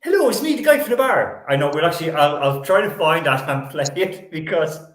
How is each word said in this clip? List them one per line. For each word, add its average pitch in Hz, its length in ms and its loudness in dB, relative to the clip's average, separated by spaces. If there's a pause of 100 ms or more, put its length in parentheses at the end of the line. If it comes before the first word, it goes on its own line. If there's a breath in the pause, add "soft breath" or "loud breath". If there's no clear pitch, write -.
Hello, 339 260 2
it's 208 120 -2
me, 302 140 0
the 240 60 -6
guy 302 180 4
from 214 120 -4
the 240 40 0
bar. 233 540 0
I 143 60 2
know, 143 180 2
we'll 156 120 0
actually, 160 260 0
I'll, 147 260 2
I'll 139 260 -2
try 190 180 4
to 220 100 0
find 160 340 0
that 135 240 0
and 139 200 -4
play 147 160 -4 (100)
it 185 360 -4
because 160 480 -2 (160)